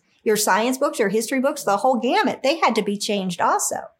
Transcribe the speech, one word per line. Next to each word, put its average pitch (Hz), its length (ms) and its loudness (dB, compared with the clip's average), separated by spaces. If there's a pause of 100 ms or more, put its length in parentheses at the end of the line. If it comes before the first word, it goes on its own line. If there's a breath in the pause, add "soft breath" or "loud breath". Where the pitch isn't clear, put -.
(240)
your 214 120 2
science 220 420 2
books, 311 200 -2
your 214 100 2
history 220 320 -2
books, 277 240 -2
the 202 140 2
whole 262 200 2
gamut, 254 440 0
they 311 160 0
had 294 180 2
to 214 60 0
be 202 140 -2
changed 190 440 -4
also. 311 360 0 (240)